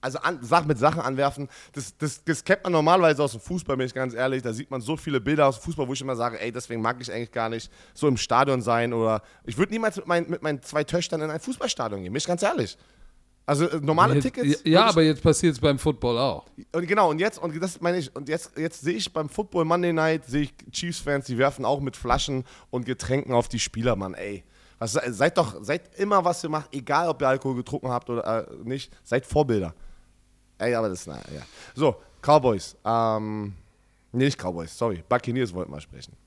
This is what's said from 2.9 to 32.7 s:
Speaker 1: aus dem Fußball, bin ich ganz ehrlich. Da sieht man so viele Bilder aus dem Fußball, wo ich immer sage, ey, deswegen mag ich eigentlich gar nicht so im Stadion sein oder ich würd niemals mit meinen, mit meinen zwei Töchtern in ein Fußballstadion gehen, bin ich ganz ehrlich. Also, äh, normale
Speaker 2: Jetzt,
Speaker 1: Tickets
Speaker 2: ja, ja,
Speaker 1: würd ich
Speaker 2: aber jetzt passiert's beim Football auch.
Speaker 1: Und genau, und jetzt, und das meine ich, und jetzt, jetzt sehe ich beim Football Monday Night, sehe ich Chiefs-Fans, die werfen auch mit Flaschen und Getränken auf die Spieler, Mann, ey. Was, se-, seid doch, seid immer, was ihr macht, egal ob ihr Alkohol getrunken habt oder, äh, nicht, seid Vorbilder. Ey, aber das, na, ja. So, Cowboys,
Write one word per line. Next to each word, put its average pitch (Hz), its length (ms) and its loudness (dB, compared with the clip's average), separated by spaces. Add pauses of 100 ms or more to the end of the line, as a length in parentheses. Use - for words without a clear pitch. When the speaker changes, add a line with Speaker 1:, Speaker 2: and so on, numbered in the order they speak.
Speaker 1:
aus 135 100 0
dem 113 80 -10
Fußball, 165 360 -4
bin 131 100 0
ich 127 80 -8
ganz 131 200 -4
ehrlich. 131 280 0
Da 117 100 -4
sieht 117 180 -8
man 131 100 -4
so 143 160 -4
viele 143 240 -2
Bilder 147 280 4
aus 135 100 0
dem - 60 -18
Fußball, 147 240 -4
wo 131 60 -4
ich 131 60 -6
immer 135 160 -4
sage, 117 240 -2
ey, 113 120 -4
deswegen 120 300 -6
mag 120 180 0
ich 120 120 -12
eigentlich 117 200 -8
gar 113 160 -2
nicht 113 220 -6 (240)
so 151 120 0
im 131 100 6
Stadion 127 460 4
sein 117 300 2
oder 110 300 2 (220)
ich - 140 -10
würd 185 120 0
niemals 220 260 -2
mit 190 100 -10
meinen, 170 240 0
mit 175 120 -6
meinen 151 200 -4
zwei 151 220 -2
Töchtern 170 380 -2
in 156 80 -4
ein 156 100 -6
Fußballstadion 117 640 -4
gehen, 90 100 -8
bin 131 60 -2
ich - 80 -4
ganz 175 160 -2
ehrlich. 196 340 -2 (680)
Also, 139 220 2
äh, 151 120 -2
normale 156 340 4
Speaker 2:
Jetzt, 143 80 4
Speaker 1:
Tickets 151 420 0
Speaker 2:
ja, 160 80 2
ja, 170 80 8
Speaker 1:
würd 220 60 8
ich 214 60 4
Speaker 2:
aber 160 100 6
jetzt 156 200 4
passiert's 156 380 4
beim 143 180 4
Football 120 400 0
auch. 131 280 -2 (260)
Speaker 1:
Und 170 140 -2
genau, 196 240 4
und 151 80 0
jetzt, 196 200 0
und 165 240 -4
das 180 180 -6
meine 175 180 0
ich, 143 180 -6
und 139 120 -10
jetzt, 165 280 -6
jetzt 160 240 -6
sehe 170 160 -2
ich 202 160 -6
beim 156 160 -4
Football 180 380 -2
Monday 175 260 2
Night, 160 320 0
sehe 135 200 -2
ich - 100 -10 (160)
Chiefs-Fans, 143 560 -4
die 123 100 -4
werfen 131 300 0
auch 139 140 0
mit 135 160 -6
Flaschen 127 480 0 (260)
und 123 160 -4
Getränken 127 480 -2
auf 120 140 4
die 117 100 -4
Spieler, 113 380 -2
Mann, 95 180 -6
ey. 98 300 -10 (340)
Was, 110 140 -6
se-, 127 200 -2
seid 233 240 2
doch, 139 260 0
seid 143 360 -6
immer, 196 260 2
was 175 180 0
ihr 165 60 -6
macht, 151 260 -6
egal 143 360 0
ob 135 100 -2
ihr 135 80 2
Alkohol 131 280 0
getrunken 127 320 -6
habt 123 200 -4
oder, 117 420 -2
äh, - 40 -16 (100)
nicht, 131 260 -6 (120)
seid 127 240 -2
Vorbilder. 110 480 2 (840)
Ey, 120 180 -2
aber 113 140 0
das, 90 180 -6
na, 73 100 -12
ja. 69 260 -14 (320)
So, 135 220 2 (260)
Cowboys, 127 600 4